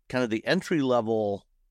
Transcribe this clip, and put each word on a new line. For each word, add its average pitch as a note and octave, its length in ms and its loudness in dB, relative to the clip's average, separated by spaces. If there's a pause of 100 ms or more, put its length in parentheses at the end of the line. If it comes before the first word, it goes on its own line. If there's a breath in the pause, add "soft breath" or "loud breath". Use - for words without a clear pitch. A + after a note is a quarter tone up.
kind B2+ 160 0
of A#2 60 -2
the A2 180 -2
entry-level A#2+ 1000 0 (260)